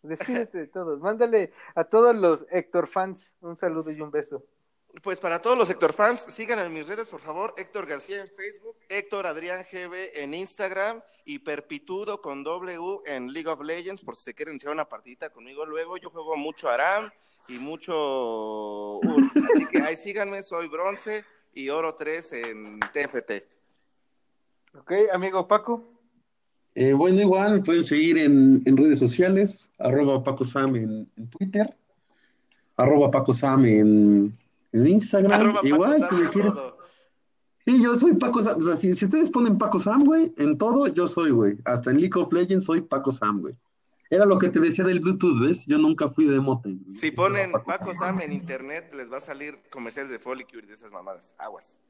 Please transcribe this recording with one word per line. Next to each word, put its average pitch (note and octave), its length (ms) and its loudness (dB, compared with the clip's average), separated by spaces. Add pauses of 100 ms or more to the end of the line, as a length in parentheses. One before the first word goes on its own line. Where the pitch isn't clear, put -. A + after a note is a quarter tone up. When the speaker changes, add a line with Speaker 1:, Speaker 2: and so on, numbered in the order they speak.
Speaker 1:
Despídete A3 560 -8
de D3+ 80 -10
todos. E3 320 -8
Mándale A3 520 0 (240)
a E3+ 80 0
todos A#3 320 4
los E3+ 340 2
Héctor F3 380 -4
fans F#3+ 540 -8
un E3+ 160 -14
saludo D#3+ 340 -6
y D3+ 100 -12
un D3+ 100 -12
beso. D3 320 -8 (600)
Speaker 2:
Pues F#3 160 -8
para E3+ 220 -4
todos B3 160 2
los G3 120 2
Héctor E3 240 0
fans, A#3 340 0
sigan A3 320 -6
en F3 140 -8
mis D#3 140 -12
redes, G#3+ 200 -12
por - 140 -20
favor. F3 340 -10
Héctor F#3+ 300 -12
García D3 360 -12
en G3 60 -18
Facebook, G#4 480 -18 (140)
Héctor G3+ 380 -8
Adrián F3 360 -10
G F3+ 260 -14
B F#3 260 -14
en C#3+ 180 -10
Instagram F#3+ 680 -8 (220)
y C#3+ 160 -14
Perpitudo D#3+ 800 -10
con C#3 220 -12
W F3+ 640 -10
en C3 260 -10
League D#3 180 -10
of C#3+ 120 -8
Legends, F3 420 -10
por B2 120 -16
si - 80 -18
se B2 100 -16
quieren D3+ 220 -12
echar C#3+ 160 -12
una D3+ 180 -6
partidita B2 400 -18
conmigo C3 360 -16
luego. E3 320 -10
Yo F3+ 120 -18
juego D#3+ 260 -10
mucho D3+ 320 -8
Aram F3+ 420 -2 (380)
y B2+ 120 -16
mucho A2+ 1400 -8
Ur. - 220 2 (320)
Así D#4+ 140 2
que E3+ 140 0
ahí D#3+ 140 -4
síganme, G3 480 -8
soy E3+ 240 -10
bronce G3 560 -8 (300)
y C3+ 160 -10
oro D#3 260 -4
tres D#3+ 380 -10
en G#2+ 460 -12 (120)
T D3 120 -4
F C3 180 -6
T. G2+ 260 -10 (1300)
Speaker 1:
Ok, C3+ 140 -14 (220)
amigo F#3 340 -2
Paco. A3+ 360 -2 (920)
Speaker 3:
Eh, C3+ 200 2
bueno, F3+ 260 4
igual, G3+ 360 2
me F#3+ 60 2
pueden E3 220 2
seguir D#3+ 340 2
en, C3+ 480 6
en C3+ 120 6
redes D3 220 6
sociales, F#3+ 800 2
arroba C3+ 460 2
Paco C3+ 220 -4
Sam C3+ 320 -2
en, A2 400 -6
en A#2 120 -14
Twitter, G3+ 460 -2 (1040)
arroba C#3 340 6
Paco C3+ 220 2
Sam C3+ 320 4
en, G#2+ 720 6 (340)
en A#2 160 4
Instagram. G3+ 460 4
Speaker 2:
Arroba G#3+ 220 4
Paco E3 120 0
Sam C#3+ 60 4
Speaker 3:
Igual, G#3+ 340 4
si F#3 80 -2
me F3 60 2
Speaker 2:
en D#3+ 80 2
Speaker 3:
quieren. G3+ 240 0
Speaker 2:
todo. C3 240 -10 (880)
Speaker 3:
Sí, B3 180 6
yo A#3+ 120 4
soy C#4+ 180 6
Paco A#3+ 280 2
Sam, G3+ 200 0
o - 20 0
sea, E3+ 140 0
si, F3+ 180 2
si - 80 -2
ustedes D#4 260 2
ponen A#3 280 2
Paco G3+ 220 0
Sam, B3+ 260 4
güey, E4 320 4
en D3 200 2
todo, A#3+ 300 2
yo F3 200 0
soy, E3 240 0
güey. G#2 340 4
Hasta B2 260 -2
en C#3 80 4
League F#3 180 0
of E3+ 140 0
Legends F3+ 320 2
soy E3 160 0
Paco C3+ 320 -2
Sam, G#2 300 -2
güey. - 140 -10 (540)
Era F#3 140 4
lo F#3+ 160 6
que F3+ 80 4
te D#3 140 2
decía E3 240 2
del F3+ 160 2
Bluetooth, F3 440 2
¿ves? F3 200 0
Yo D3 120 2
nunca D#3 340 2
fui D#3 140 2
de C#3 120 4
emote, B2+ 320 -2 (120)
güey. F#2+ 140 -18
Speaker 2:
Si D#3 140 -4
Speaker 3:
Yo - 80 -10
Speaker 2:
ponen G3 320 0
Speaker 3:
era - 20 -6
Paco C3+ 140 -4
Speaker 2:
Paco F#3 280 -6
Speaker 3:
Sam. F3+ 260 -4
Speaker 2:
Sam - 20 -6
en D3 100 -10
internet, C#3+ 600 -12
les B2+ 180 -14
va C3 60 -12
a C#3+ 40 -12
salir C#3+ 380 -16 (100)
comerciales C3+ 400 -12
de A#2 100 -12
Folicure B2+ 440 -14
y G2+ 60 -20
de G#2+ 60 -20
esas G#2+ 180 -20
mamadas. F#2 440 -18
Aguas. F#2+ 520 -20